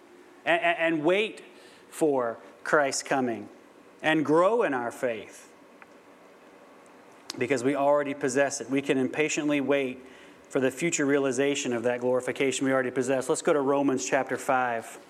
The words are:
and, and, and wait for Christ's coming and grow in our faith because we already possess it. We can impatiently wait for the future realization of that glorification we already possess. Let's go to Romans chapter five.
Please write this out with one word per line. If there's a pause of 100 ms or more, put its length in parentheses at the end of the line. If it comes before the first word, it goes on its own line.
(480)
and,
and,
and
wait (480)
for (240)
Christ's
coming (520)
and
grow
in
our
faith (1900)
because
we
already
possess
it.
We
can
impatiently
wait (500)
for
the
future
realization
of
that
glorification
we
already
possess.
Let's
go
to
Romans
chapter
five. (120)